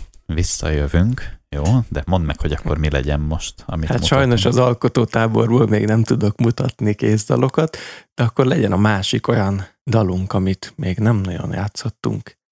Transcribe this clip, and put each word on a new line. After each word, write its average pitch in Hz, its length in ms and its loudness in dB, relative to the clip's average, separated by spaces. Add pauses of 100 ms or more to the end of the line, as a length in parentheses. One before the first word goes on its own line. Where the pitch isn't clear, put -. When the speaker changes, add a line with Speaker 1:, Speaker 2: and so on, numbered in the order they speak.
(260)
Speaker 1:
visszajövünk. 78 1200 -2
Jó? 71 140 -4 (260)
De - 160 -4
mondd 87 180 0
meg, - 160 -4
hogy 78 120 -2
akkor 82 260 -2
mi 76 120 0
legyen 71 300 0
most, 76 460 -6
amit 78 220 -4
Speaker 2:
Hát - 120 0
Speaker 1:
mutatunk. 139 220 2
Speaker 2:
sajnos 120 240 2
az 120 120 4
alkotó 123 480 2
táborból 113 640 2
még 104 180 2
nem 110 180 2
tudok 110 340 0
mutatni 113 560 0
kézdalokat, 123 840 0 (360)
de - 100 -2
akkor 120 220 2
legyen 127 260 2
a 92 60 2
másik 104 500 0
olyan 98 380 0 (240)
dalunk, 95 440 0
amit 95 420 -2
még 92 220 -4
nem 110 180 2
nagyon 95 360 -4
játszottunk 107 840 -6 (140)